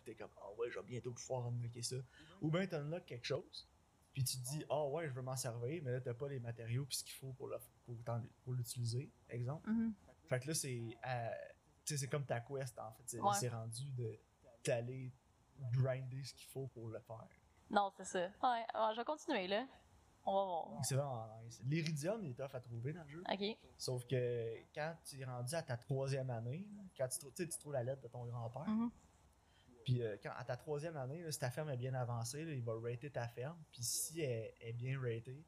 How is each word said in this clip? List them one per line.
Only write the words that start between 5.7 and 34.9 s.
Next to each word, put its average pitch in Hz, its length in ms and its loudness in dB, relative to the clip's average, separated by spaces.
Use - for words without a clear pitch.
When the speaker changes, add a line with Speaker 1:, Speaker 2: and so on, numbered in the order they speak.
Speaker 1:
mais 123 80 2
là, 127 80 2
t'as 123 120 0
pas 139 140 -2
les 139 140 -2
matériaux 117 440 0
puis - 120 -2
ce - 80 -2
qu'il - 100 -10
faut 135 160 -8
pour 127 160 -6
le, - 80 -2
pour 120 180 -6
t'en, 117 180 0
pour 127 100 -2
l'utiliser, 123 560 2
exemple. 123 400 -2
Speaker 2:
Mhm. 226 240 6
Speaker 1:
Fait 127 140 4
que 131 80 -6
là, 160 40 2
c'est, 120 440 0
euh, 120 220 0
tu 151 80 0
sais, 147 40 2
c'est 135 120 0
comme 143 160 2
ta 120 160 2
quest, 135 360 -2
en 110 140 -6
fait. - 140 -16
C'est, - 160 -4
Speaker 2:
Ouais. 202 180 8
Speaker 1:
c'est 123 100 4
rendu 113 440 -4
de, 113 260 -2
d'aller 127 480 0
grinder 131 500 4
ce - 100 -8
qu'il - 140 -18
faut 135 200 -4
pour 113 220 -8
le 110 100 -6
faire. 113 280 -12
Speaker 2:
Non, 202 280 4
c'est 190 80 -10
ça. 185 140 0
Ouais, 240 300 4
ouais, 220 200 4
je 220 40 -8
vais 233 80 -2
continuer, 285 420 2
là. 208 180 4
On 196 80 4
va 196 120 8
voir. 160 400 0
Speaker 1:
C'est 139 100 2
vraiment 127 320 2
nice. 117 220 -12
L'iridium, 165 580 2
il 139 80 -2
est - 20 -4
tough 135 200 -6
à 127 60 -4
trouver 117 340 -4
dans 170 100 -10
le 147 60 -16
jeu. 160 220 -10
Speaker 2:
OK. 202 260 0
Speaker 1:
Sauf 123 280 -2
que 120 480 2
quand 156 200 0
tu 135 160 -10
es 131 40 -4
rendu 127 300 -2
à 160 80 2
ta 123 140 0
troisième 135 520 2
année, 123 380 -2
là, 202 60 -12
quand 131 100 4
tu - 120 -2
trou-, 135 120 -12
tu 180 120 -2
sais, 160 60 -2
tu - 80 -4
trouves 147 160 -6
la 127 100 4
lettre 131 200 0
de 127 60 -8
ton 123 160 -4
grand-père, 120 420 -2
Speaker 2:
Mhm. 226 240 4
Speaker 1:
puis, 123 180 6
euh, 107 180 0
quand, 147 160 -4
à 127 60 -6
ta 127 140 -2
troisième 151 400 -2
année, 139 260 -2
là, 160 80 -2
si - 80 -2
ta 156 100 2
ferme 156 220 0
est 127 60 2
bien 131 180 0
avancée, 120 500 0
là, 160 80 -2
il 127 100 0
va 117 160 2
rater 120 300 -2
ta 120 180 0
ferme. 135 300 -4
Puis 123 120 -10
si 156 380 0
elle 113 400 2
est 117 120 -4
bien 131 260 0